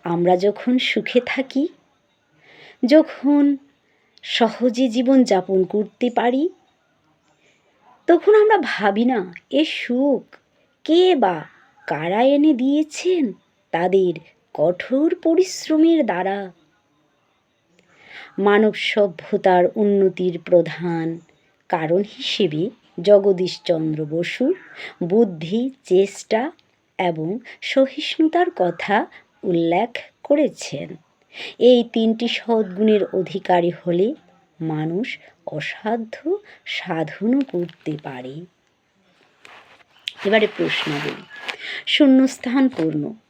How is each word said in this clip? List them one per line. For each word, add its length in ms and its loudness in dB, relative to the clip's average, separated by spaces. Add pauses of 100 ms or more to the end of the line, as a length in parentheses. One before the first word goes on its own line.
আমরা 320 2
যখন 420 0
সুখে 480 0
থাকি, 420 -4 (1160)
যখন 720 4 (640)
সহজে 680 -2
জীবনযাপন 760 2
করতে 460 -4
পারি, 380 0 (1600)
তখন 280 4
আমরা 280 6
ভাবি 420 0
না, 300 -2 (160)
এ 140 2
সুখ 720 -2 (480)
কে 300 4
বা 300 0 (420)
কারা 360 -2
এনে 320 4
দিয়েছেন 800 -2 (380)
তাদের 500 0 (340)
কঠোর 680 0
পরিশ্রমের 840 2
দ্বারা। 460 -4 (1900)
মানব 360 4
সভ্যতার 920 0 (100)
উন্নতির 640 0
প্রধান 840 -2 (480)
কারণ 340 0 (140)
হিসেবে 540 -4 (320)
জগদীশচন্দ্র 1000 2
বসু 500 -2 (480)
বুদ্ধি, 680 0 (140)
চেষ্টা 680 0 (460)
এবং 400 -4 (220)
সহিষ্ণুতার 840 0 (100)
কথা 500 -2 (360)
উল্লেখ 560 -2 (260)
করেছেন। 720 -2 (600)
এই 340 6
তিনটি 360 0
সদ্গুণের 760 0
অধিকারী 680 -2 (160)
হলে 280 0 (460)
মানুষ 580 -6 (280)
অসাধ্য 920 -8 (260)
সাধনও 760 -4
করতে 640 -8
পারে। 380 -14 (1800)
এবারে 220 2 (100)
প্রশ্নাবলী। 640 -6 (640)
শূন্যস্থান 840 2
পূর্ণ। 460 -4 (160)